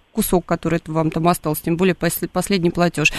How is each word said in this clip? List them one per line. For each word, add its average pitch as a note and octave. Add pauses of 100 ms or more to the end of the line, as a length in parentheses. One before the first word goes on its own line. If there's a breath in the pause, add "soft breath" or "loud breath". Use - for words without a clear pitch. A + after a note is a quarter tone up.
(120)
кусок, F#3+
который E3
вам D#3+
там E3
остался, D#3
тем E3
более F3+
пос-, E3+
последний F3+
платеж. E3